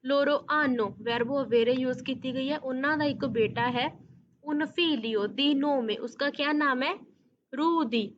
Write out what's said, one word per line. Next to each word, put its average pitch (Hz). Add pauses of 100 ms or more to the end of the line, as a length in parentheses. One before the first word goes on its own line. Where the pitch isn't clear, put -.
Loro 277
hanno, 277 (160)
verbo 240
avere 233
ਯੂਜ਼ 254
ਕੀਤੀ 254
ਗਈ 262
ਹੈ। 302
ਉਹਨਾਂ 269
ਦਾ 302
ਇੱਕ 285
ਬੇਟਾ 233
ਹੈ, 247 (640)
un 302
figlio 226
di 277
nome, 269
ਉਸਕਾ 277
ਕਿਆ 294
ਨਾਮ 285
ਹੈ? 311 (600)
Rudy। 302